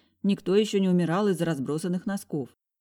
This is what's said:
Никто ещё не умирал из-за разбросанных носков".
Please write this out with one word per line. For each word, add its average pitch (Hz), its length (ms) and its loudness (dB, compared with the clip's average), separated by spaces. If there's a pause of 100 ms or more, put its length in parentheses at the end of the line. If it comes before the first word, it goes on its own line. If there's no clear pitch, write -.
(240)
Никто 190 320 0
ещё 208 240 2
не 190 100 2
умирал 175 380 2
из-за 170 180 0
разбросанных 160 600 -4
носков". 175 440 -8 (320)